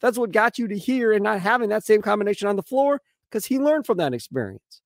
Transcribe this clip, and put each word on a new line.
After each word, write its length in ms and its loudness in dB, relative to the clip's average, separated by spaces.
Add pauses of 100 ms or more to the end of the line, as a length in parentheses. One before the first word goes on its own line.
That's 180 0
what 140 -2
got 260 2
you 100 -4
to 100 -6
here 340 0
and 120 2
not 160 0
having 300 0
that 140 -2
same 180 4
combination 440 -2
on 100 0
the 60 -4
floor, 380 0 (300)
'cause 160 -6
he 120 0
learned 280 2
from 120 0
that 160 0
experience. 720 -8